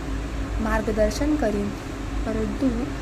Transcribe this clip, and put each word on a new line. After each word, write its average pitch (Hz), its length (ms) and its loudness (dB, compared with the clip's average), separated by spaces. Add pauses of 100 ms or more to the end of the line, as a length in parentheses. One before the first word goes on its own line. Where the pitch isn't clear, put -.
(600)
मार्गदर्शन 220 760 2
करीन, 202 340 2 (560)
परंतु 220 580 0 (180)